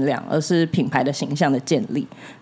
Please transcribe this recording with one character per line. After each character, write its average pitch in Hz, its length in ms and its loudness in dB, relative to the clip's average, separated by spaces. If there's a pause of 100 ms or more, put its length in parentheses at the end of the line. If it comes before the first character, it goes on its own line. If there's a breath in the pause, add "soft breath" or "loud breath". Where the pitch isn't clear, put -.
量， 131 240 0
而 151 100 2
是 165 280 2
品 156 200 0
牌 131 160 0
的 139 80 0
形 143 240 -4
象 147 160 2
的 131 80 2
建 127 300 0
立， - 180 -4 (340 loud breath)